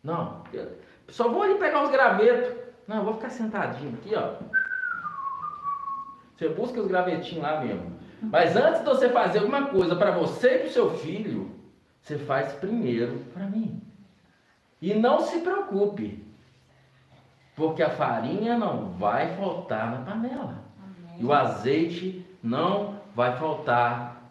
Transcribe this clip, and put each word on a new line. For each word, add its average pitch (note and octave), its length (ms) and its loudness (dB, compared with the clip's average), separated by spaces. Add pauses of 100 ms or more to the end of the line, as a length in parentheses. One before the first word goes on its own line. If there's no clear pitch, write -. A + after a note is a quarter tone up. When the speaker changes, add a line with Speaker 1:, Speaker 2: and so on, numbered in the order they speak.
Speaker 1:
Não, - 380 -6 (120)
eu - 140 -8 (420)
só - 180 0
vou F4+ 160 2
ali G4 120 4
pegar D4+ 280 2
os C#4+ 80 2
gravetos. B3 600 4 (340)
Não, G#3+ 100 -4
eu G3+ 60 0
vou A3 120 0
ficar B3 140 -8
sentadinho D3 680 -4
aqui, - 200 -4
ó. - 200 -2 (2000)
Você E3 140 -4
busca A#3 300 -4
os G3 80 -2
gravetinhos F3+ 560 0
lá D#3 160 0
mesmo. F#2+ 400 -6 (220)
Mas F3 340 4
antes D4+ 240 6
de - 60 -4
você C4+ 240 4
fazer F3+ 300 4
alguma C4+ 280 2
coisa F3 280 4
pra G3+ 160 4
você F3 440 4
e - 40 4
pro - 100 0
seu - 280 2
filho, C#3+ 540 -6 (500)
você D3 160 -8
faz C#3 360 -2
primeiro C3+ 800 -2
pra F#3 120 -8
mim. G#3+ 360 -4 (1000)
E F#3+ 120 0
não B3 260 6
se E4 200 -2
preocupe, G3+ 840 -2 (1300)
porque D#3+ 240 2
a D3+ 60 4
farinha D3+ 680 0
não C#3+ 340 -2
vai G#2+ 440 0
faltar A#2 560 -2
na B2+ 140 -6
panela. A3+ 580 -6 (180)
Speaker 2:
Amém. - 380 -18
Speaker 1:
E A#2 60 -2
o C3+ 80 2
azeite D#3+ 920 0 (160)
não F3 600 -2 (120)
vai B2 220 0
faltar B2 800 0 (160)